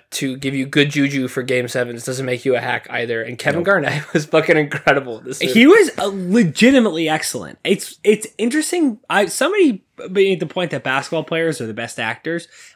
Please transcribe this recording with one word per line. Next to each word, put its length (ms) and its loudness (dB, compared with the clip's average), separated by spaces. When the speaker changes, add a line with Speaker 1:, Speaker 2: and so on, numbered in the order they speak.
Speaker 1:
to 260 -6
give 160 -6
you 140 -4
good 240 2
juju 360 -2
for 140 -6
Game 260 -2
Sevens 380 -6
doesn't 220 -6
make 180 -4
you 100 2
a 40 0
hack 320 -4
either. 320 -4
And 160 -12
Kevin 220 -2
Speaker 2:
Nope. 40 -4
Speaker 1:
Garnett 480 0
<laughs> 0 -
was 140 0
fucking 280 2
incredible 680 0
this 200 -10
movie. 120 0
Speaker 2:
He 120 8
was, 320 8
uh, 160 -4
legitimately 960 2
excellent. 540 -4
It's, 400 -2
it's 240 2
interesting. 600 0
I, 160 2
somebody 580 0
made 300 2
the 40 -4
point 260 -4
that 120 -4
basketball 400 -2
players 360 -2
are 60 -6
the 80 -6
best 260 -10
actors. 480 -6